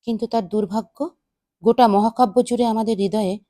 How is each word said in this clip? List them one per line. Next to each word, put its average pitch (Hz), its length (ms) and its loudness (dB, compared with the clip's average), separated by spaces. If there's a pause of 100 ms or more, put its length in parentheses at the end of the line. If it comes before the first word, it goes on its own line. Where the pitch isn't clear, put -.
কিন্তু 226 240 -6
তার 220 220 -2
দুর্ভাগ্য 214 680 -6 (480)
গোটা 233 240 4
মহাকাব্য 220 540 2
জুড়ে 240 240 0
আমাদের 220 320 -2
হৃদয়ে 196 400 -2 (120)